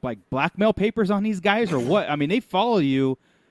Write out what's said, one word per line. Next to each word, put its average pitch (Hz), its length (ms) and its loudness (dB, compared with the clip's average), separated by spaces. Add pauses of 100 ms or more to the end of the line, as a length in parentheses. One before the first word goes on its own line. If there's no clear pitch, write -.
like, 117 180 -6 (100)
blackmail 175 440 0
papers 208 360 -2
on 202 140 0
these 214 160 -2
guys 202 320 0
or 139 80 0
what? 160 300 0
I 147 80 -2
mean, 147 120 0
they 226 120 0
follow 214 380 0
you 135 380 2 (340)